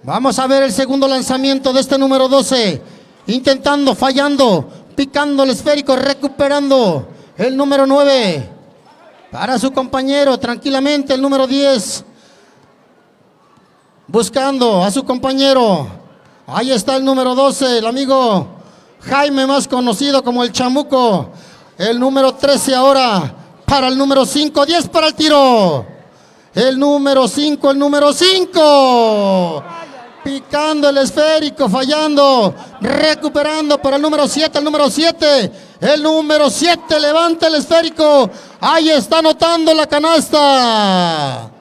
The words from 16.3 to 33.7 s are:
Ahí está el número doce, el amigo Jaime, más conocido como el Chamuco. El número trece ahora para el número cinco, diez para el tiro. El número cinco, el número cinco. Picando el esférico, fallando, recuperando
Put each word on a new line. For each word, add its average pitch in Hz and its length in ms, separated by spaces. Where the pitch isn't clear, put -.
Ahí 220 240
está 262 240
el 269 100
número 262 300
doce, 262 420
el 220 80
amigo 247 640
Jaime, 277 440
más 269 220
conocido 254 560
como 240 200
el 240 80
Chamuco. 254 800
El 226 220
número 269 340
trece 277 400
ahora 254 600
para 269 220
el 262 100
número 269 280
cinco, 294 400
diez 330 220
para 311 200
el 311 60
tiro. 254 720
El 262 240
número 277 480
cinco, 294 420
el 277 80
número 285 360
cinco. 254 1500
Picando 294 680
el 277 80
esférico, 294 720
fallando, 269 840
recuperando 302 1000